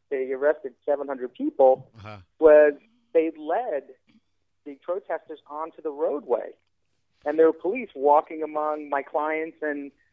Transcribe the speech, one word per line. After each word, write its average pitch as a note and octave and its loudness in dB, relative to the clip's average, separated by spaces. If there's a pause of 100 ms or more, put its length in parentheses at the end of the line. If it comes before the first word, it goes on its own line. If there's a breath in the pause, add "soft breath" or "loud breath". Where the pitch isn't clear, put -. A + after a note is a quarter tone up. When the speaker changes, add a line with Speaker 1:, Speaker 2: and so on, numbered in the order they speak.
(100)
Speaker 1:
they C3 -4
arrested C#3 -2 (120)
seven C#3+ -2
hundred B2+ -10
people C3+ 2
Speaker 2:
Uh-huh. G#2 -16 (200)
Speaker 1:
was D3+ 8 (380)
they E3 0
led D#3 -6 (800)
the C#3+ -16
protesters F3 -10 (100)
onto D#3 -12
the D#3 -8
roadway. C3 -4 (760)
And D3 -2
there D#3+ 6
were D#3+ 4
police G3 -6
walking D3+ 2
among D3+ -6
my C#3 -2
clients D#3 -6
and, C#3+ -6 (220)